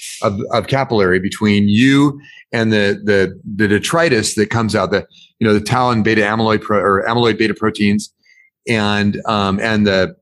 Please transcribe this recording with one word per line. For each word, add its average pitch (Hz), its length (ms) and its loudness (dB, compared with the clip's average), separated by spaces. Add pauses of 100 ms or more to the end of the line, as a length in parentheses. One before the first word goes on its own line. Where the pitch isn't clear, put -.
(220)
of, 104 180 -2 (120)
of 110 160 -2
capillary 107 520 0
between 101 500 0
you 139 500 2 (320)
and 113 220 0
the, 101 320 0
the, 95 340 0 (160)
the 104 120 0
detritus 113 680 0
that 104 160 0
comes 110 260 -2
out, 92 140 0
the, 95 160 -2 (320)
you 117 100 -2
know, 104 60 4
the 104 80 2
tau 123 300 0
and 110 120 0
beta 110 180 2
amyloid 107 400 0
pro-, 107 180 -2
or 98 260 0
amyloid 117 320 0
beta 107 160 0
proteins, 104 580 -2 (560)
and, 104 600 0
um, 101 320 0
and 110 260 0
the, 95 360 0